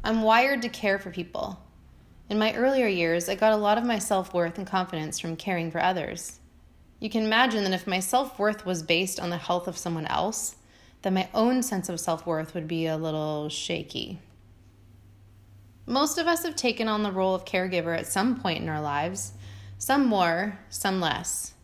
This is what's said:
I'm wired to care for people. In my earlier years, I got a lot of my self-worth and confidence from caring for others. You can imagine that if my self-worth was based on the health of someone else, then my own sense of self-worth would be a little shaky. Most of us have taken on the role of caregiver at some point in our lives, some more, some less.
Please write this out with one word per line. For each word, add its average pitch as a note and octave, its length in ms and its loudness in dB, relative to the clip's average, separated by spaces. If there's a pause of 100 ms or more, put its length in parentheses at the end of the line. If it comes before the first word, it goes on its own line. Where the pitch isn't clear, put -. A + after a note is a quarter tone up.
I'm A3 180 2
wired A#3+ 400 6
to A#3+ 60 -4
care G3 320 0
for F#3+ 100 -10
people. F3 500 -6 (680)
In G#3 80 2
my G#3+ 160 2
earlier C4 320 4
years, E3+ 420 2
I G3 60 0
got G#3+ 180 6
a G#3+ 40 4
lot G#3 220 4
of A#3 60 0
my A#3+ 140 2
self-worth F3+ 600 0
and G3 80 -6
confidence F3 520 -2
from E3 160 -6
caring E3+ 380 -4
for E3 100 0
others. F3 560 -2 (640)
You A3 100 -4
can A3 140 0
imagine A3 400 4
that F#3+ 80 2
if F#3 160 -2
my F#3 100 0
self-worth G#3+ 680 0
was F3 200 -2
based F3 340 2
on F3 120 -4
the E3+ 80 -2
health F3 280 0
of F3+ 100 -6
someone E3 300 -4
else, - 480 -2 (480)
then F#3+ 120 2
my F#3+ 200 0
own A#3+ 300 2
sense F#3+ 240 -4
of E3+ 100 -6
self-worth D#3+ 560 -2
would D#3+ 140 -6
be E3 180 -2
a D#3+ 100 0
little D3+ 520 -2
shaky. - 720 -6 (1600)
Most C#4+ 320 2
of E4 120 2
us E4 160 2
have D#4+ 100 -4
taken A#3 320 0
on G#3+ 160 2
the G#3 80 0
role F#3+ 240 2
of F#3 100 -4
caregiver F3 540 0
at - 80 -6
some A#3 320 0
point E3+ 240 -2
in E3 60 -4
our D#3 120 -2
lives, D3+ 520 -4 (460)
some C#4 280 2
more, F#3+ 520 2 (120)
some F#3+ 320 0
less. - 500 -2 (120)